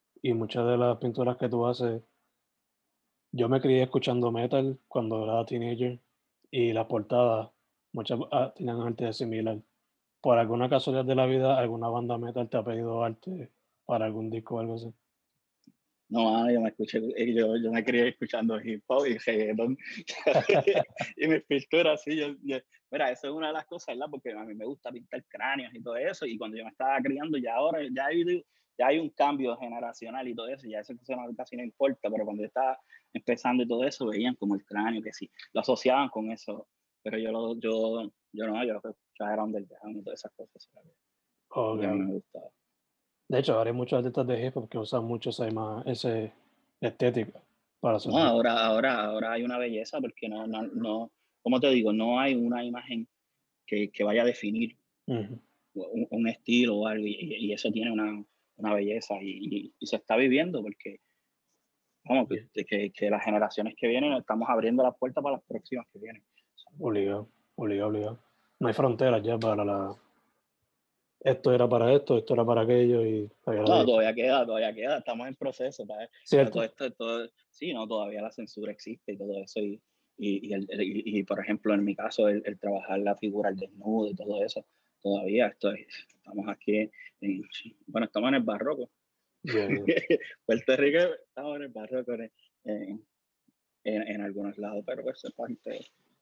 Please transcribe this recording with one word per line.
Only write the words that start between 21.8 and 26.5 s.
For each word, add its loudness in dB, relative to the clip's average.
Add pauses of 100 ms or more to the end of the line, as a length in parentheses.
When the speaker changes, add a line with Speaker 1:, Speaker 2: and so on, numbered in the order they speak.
Speaker 2:
sí, -4
yo, -2 (160)
yo, -2 (320)
mira, 0
eso -8
es -4
una -4
de -4
las -6
cosas, -14
¿verdad? -6
Porque -8
a -12
mí -12
me -10
gusta -10
pintar -14
cráneos -6
y -16
todo -6
eso, -4
y -6
cuando -8